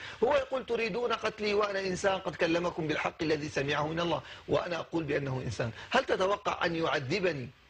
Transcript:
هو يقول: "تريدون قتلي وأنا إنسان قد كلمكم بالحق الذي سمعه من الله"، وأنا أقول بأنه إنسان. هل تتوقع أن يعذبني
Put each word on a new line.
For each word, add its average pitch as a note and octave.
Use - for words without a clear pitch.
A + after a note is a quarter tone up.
هو C4+
يقول: C4
"تريدون A3+
قتلي G#3+
وأنا G3+
إنسان F#3+
قد F#3
كلمكم E3+
بالحق -
الذي D3+
سمعه D3
من E3
الله"، E3
وأنا E3
أقول E3
بأنه C3+
إنسان. A#2
هل C4
تتوقع F#3+
أن E3+
يعذبني D3+